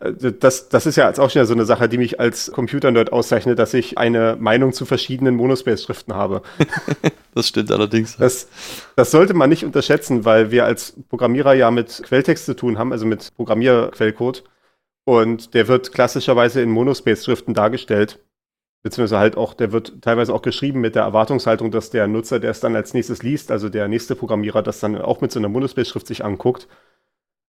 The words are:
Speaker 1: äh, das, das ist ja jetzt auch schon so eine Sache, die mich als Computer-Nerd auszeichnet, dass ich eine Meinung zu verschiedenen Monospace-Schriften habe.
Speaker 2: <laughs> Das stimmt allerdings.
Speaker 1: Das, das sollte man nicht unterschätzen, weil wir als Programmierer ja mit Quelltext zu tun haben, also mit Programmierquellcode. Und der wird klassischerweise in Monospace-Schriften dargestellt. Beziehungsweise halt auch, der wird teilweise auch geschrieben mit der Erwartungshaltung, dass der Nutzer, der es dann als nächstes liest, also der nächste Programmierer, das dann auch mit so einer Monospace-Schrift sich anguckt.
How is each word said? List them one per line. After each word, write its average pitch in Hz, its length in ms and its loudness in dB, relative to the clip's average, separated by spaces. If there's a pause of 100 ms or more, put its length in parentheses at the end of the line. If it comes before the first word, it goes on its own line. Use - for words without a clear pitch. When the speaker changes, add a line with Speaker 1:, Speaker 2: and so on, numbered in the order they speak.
Speaker 1:
äh, - 320 -4
das, - 360 0
das - 160 0
ist 156 100 -2
ja 135 120 4
jetzt 90 120 -2
auch 135 100 4
schon 135 160 4
so 113 80 2
eine 113 120 2
Sache, 113 240 2
die 120 80 -2
mich 123 220 -2
als - 320 -2
Computer-Nerd 120 600 0
auszeichnet, 120 480 0
dass 110 140 0
ich 123 240 -2
eine 113 420 2
Meinung 123 340 2
zu - 120 -10
verschiedenen 131 500 0
Monospace-Schriften 120 800 -2
habe. 98 300 -4 (160)
Speaker 2:
<laughs> - 540 -2 (220)
Das 117 120 -2
stimmt 110 240 -2
allerdings. 107 460 0
Speaker 1:
Das, - 300 0 (480)
das 120 140 2
sollte 185 240 6
man 143 160 4
nicht 165 160 0
unterschätzen, 139 580 0
weil 110 280 4
wir 123 140 4
als - 300 -4 (140)
Programmierer 131 460 2
ja 123 160 4
mit 120 340 -4
Quelltext 139 400 0
zu 127 100 -6
tun 117 220 -2
haben, 120 140 -4
also 113 160 -4
mit 110 280 -4
Programmierquellcode. 117 1080 0 (640)
Und 113 500 2
der 113 120 4
wird 127 260 2
klassischerweise 123 680 2
in 117 80 0
Monospace-Schriften 117 840 0
dargestellt. 107 640 0 (640)
Beziehungsweise 110 340 0
halt 107 180 4
auch, 107 200 -4
der 110 160 -2
wird - 320 -6
teilweise 117 280 0
auch 110 120 -2
geschrieben 135 360 -4
mit 113 140 -2
der 120 80 2
Erwartungshaltung, 110 680 0
dass 110 180 -4
der 110 180 0
Nutzer, 113 320 -2
der 113 120 -2
es 110 80 -8
dann 117 160 -2
als 107 180 -6
nächstes 120 300 -4
liest, 143 260 -6
also 107 180 -4
der 104 200 -4
nächste 113 280 -4
Programmierer, 107 460 -4
das 104 180 -8
dann 104 220 -4
auch 120 200 -6
mit 127 100 -4
so 123 80 -6
einer 104 100 -4
Monospace-Schrift 120 560 -6
sich - 180 -10
anguckt. 107 440 -4 (880)